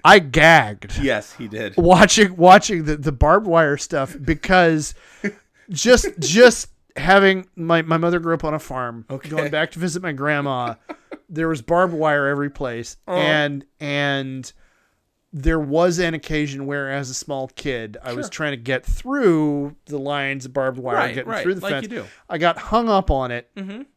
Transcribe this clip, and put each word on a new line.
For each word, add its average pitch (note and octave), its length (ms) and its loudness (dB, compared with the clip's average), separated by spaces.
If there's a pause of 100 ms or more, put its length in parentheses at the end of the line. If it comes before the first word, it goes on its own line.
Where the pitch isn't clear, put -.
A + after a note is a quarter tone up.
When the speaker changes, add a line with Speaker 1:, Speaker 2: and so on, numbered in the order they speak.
Speaker 1:
I F#3 140 10
gagged. C#3+ 800 4
Speaker 2:
Yes, B2 360 -4
he A#2+ 140 -14
did. G#2+ 300 -6
Speaker 1:
Watching, F#3 580 6
watching F3+ 500 6
the, D3+ 120 -2
the D3 140 -4
barbed E3 340 2
wire E3 320 2
stuff C#3+ 420 -6
because D#3+ 760 0 (260)
Speaker 2:
<laughs> - 480 -12
Speaker 1:
just, A3+ 380 4 (120)
just G#3+ 480 4 (280)
having, F#3+ 600 4
my, E3 280 0
my D#3+ 140 0
mother E3+ 220 0
grew E3 140 -2
up D#3+ 100 -4
on D3+ 100 -4
a D3+ 60 -6
farm. A#2+ 500 -10
Speaker 2:
Okay. C3+ 200 -12
Speaker 1:
Going D3+ 220 -4
back D#3 200 -2
to - 80 -16
visit F3 220 -6
my F3 120 -6
grandma, C3+ 600 -4 (540)
there D#3+ 200 -4
was D#3 120 -4
barbed F3 320 0
wire D3+ 340 0
every C#3+ 220 -2
place. A#2+ 480 -10 (100)
Speaker 2:
Uh-huh. F3+ 120 -4
Speaker 1:
And, D3 460 -2 (160)
and C#3 680 -6 (840)
there D#3 260 0
was D#3+ 400 0
an E3+ 160 -2
occasion C#3+ 500 -6
where, C#3+ 240 -6
as C#3 220 -8
a - 20 -12
small C3+ 360 -8
kid, A2+ 520 -10
I B2+ 120 -10
was D3 140 -8
Speaker 2:
Sure. F3+ 40 -14
Speaker 1:
trying D3 220 -6
to C3 40 -10
get B2+ 280 -6
through D#3 880 -2 (100)
the D3 140 -8
lines C#3 460 -6
of C3 80 -18
barbed C3 260 -4
wire, B2 160 -6
Speaker 2:
Right, - 180 -2
Speaker 1:
getting A3+ 160 -8
Speaker 2:
right, G#3+ 140 -6
Speaker 1:
through F#3+ 120 -2
the F3+ 60 -10
Speaker 2:
like G3 120 -6
Speaker 1:
fence. - 100 -6
Speaker 2:
you G#3+ 60 -12
do. A3+ 160 -12 (240)
Speaker 1:
I F3 100 -8
got E3+ 180 0
hung A#3 320 -2
up F#3+ 220 2
on C3 200 -2
it. A#2+ 260 -10
Speaker 2:
Mm-hmm. G3+ 240 -14 (160)